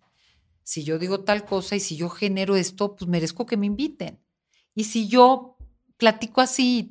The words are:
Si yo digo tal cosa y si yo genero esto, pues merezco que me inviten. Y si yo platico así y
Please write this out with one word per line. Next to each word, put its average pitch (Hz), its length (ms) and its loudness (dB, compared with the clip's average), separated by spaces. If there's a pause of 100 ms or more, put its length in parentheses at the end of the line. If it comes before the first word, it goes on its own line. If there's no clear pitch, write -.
(640)
Si - 220 -8
yo 160 140 -2
digo 185 260 -4
tal 208 200 0
cosa 196 320 -4
y 190 40 -2
si 170 160 -6
yo 170 120 -4
genero 196 480 -2
esto, 190 400 -2
pues 180 120 -10
merezco 170 360 -2
que 233 140 -4
me 202 80 -2
inviten. 208 520 -6 (560)
Y 214 100 -2
si 220 240 -2
yo 254 480 6 (400)
platico 226 440 2
así 254 380 2
y 208 120 -2